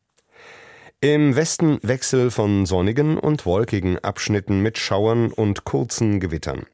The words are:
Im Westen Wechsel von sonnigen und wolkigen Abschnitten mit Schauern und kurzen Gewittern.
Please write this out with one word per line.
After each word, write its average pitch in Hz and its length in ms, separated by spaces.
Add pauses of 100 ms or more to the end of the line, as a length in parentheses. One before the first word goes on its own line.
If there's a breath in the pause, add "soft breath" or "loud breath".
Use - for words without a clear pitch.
(1040 loud breath)
Im 147 340
Westen 160 460
Wechsel 127 480
von 104 340
sonnigen 107 540
und 151 260
wolkigen 92 540
Abschnitten 101 640
mit 107 180
Schauern 110 520
und 104 340
kurzen 113 560
Gewittern. 73 540